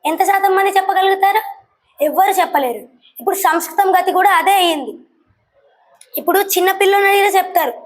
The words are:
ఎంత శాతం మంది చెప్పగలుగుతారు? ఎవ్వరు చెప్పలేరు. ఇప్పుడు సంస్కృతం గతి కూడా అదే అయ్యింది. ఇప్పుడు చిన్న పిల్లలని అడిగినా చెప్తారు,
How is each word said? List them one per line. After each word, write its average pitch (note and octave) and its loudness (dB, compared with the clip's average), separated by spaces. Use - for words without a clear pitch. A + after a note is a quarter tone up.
ఎంత E4 -2
శాతం G4 2
మంది G4 2
చెప్పగలుగుతారు? G4 0
ఎవ్వరు F4+ 2
చెప్పలేరు. C#4+ -2
ఇప్పుడు - -2
సంస్కృతం E4+ 0
గతి F4+ 0
కూడా F#4 2
అదే E4+ 2
అయ్యింది. F4 0
ఇప్పుడు F4 0
చిన్న F#4+ 0
పిల్లలని G4 2
అడిగినా G4+ 2
చెప్తారు, F4+ -2